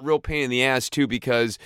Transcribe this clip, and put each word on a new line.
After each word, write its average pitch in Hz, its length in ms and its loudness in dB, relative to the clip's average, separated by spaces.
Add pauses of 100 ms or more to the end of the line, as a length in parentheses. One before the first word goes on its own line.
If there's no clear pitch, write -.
real 151 160 0
pain 151 260 -4
in 123 60 -2
the 123 120 2
ass, 131 280 2
too, 143 160 2
because 117 600 0